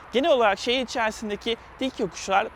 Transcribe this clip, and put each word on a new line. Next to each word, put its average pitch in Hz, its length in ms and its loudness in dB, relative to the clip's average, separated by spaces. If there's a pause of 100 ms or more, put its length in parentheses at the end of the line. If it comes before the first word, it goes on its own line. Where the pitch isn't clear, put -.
(120)
genel 285 180 2
olarak 226 280 4
şehir 254 220 0
içerisindeki 226 760 -4 (240)
dik 262 200 -4
yokuşlar, 202 560 -2